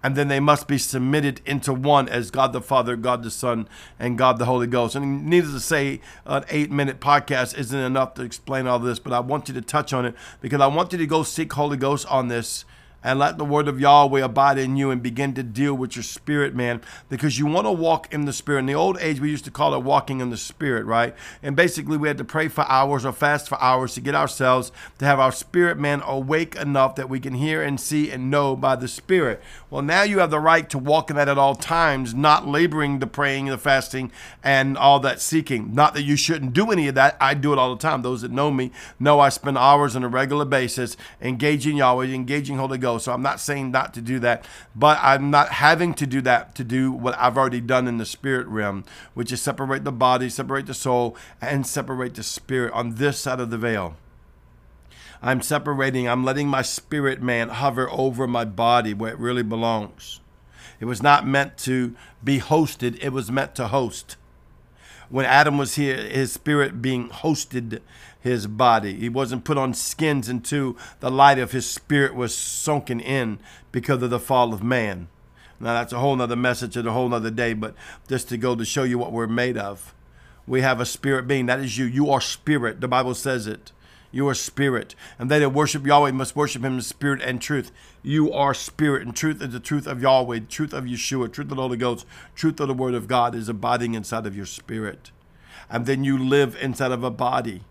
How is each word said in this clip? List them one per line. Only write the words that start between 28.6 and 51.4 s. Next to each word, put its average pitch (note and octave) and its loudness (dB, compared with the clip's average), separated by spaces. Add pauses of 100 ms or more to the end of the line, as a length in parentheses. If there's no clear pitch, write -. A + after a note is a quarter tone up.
the B2+ -6
spirit. D3 0 (280)
Well, C#3 -6
now E3 2
you G3+ 2
have E3 4
the D#3 0
right D#3+ 4
to C#3 -4
walk D3+ 2
in D3 -2
that C#3+ 2
at C#3 2
all C#3 4
times, C#3+ 0
not D3+ 4
laboring D3 0
the B2+ -4
praying, C#3 -2
the C3+ -4
fasting, C3 0 (320)
and C3+ 4
all C#3 8
that B2+ -2
seeking. B2 -2
Not D3 6
that D3 -2
you C#3+ 2
shouldn't C#3+ -2
do A3 4
any E3 2
of C3+ -2
that. C3+ 6
I C#3 4
do C#3+ 0
it C3+ 4
all B2+ 2
the A2+ -8
time. D3 0
Those B2 -4
that A#2+ -8
know C#3 0
me B2+ -2 (280)
know D3 6
I C#3 10
spend C3+ -2
hours C#3 6
on B2+ -2
a B2 -2
regular C#3 0
basis B2+ -2 (240)
engaging C#3+ 0
Yahweh, B2+ 4
engaging C3 -4
Holy C3+ -4
Ghost. B2 0
So B2 -4
I'm B2 -4
not C3+ -2
saying C#3 -4
not C3 -2
to A#2+ -10
do A#2+ -4
that, A#2 2 (300)
but D3 4
I'm C#3 4
not C#3+ 6
having E3 4
to C#3+ -4
do C3 -2
that B2 0
to C3+ -6
do C3 0
what B2 -4
I've B2 2
already B2+ 2
done B2+ 0
in A#2 -4
the G#2+ -6
spirit C3 -4
realm, G2+ -4 (280)
which B2 -6
is B2 -6
separate C3+ -4
the C#3 -4
body, B2+ 2
separate C3+ -6
the C3 -12
soul, B2 -2 (240)
and C3+ -4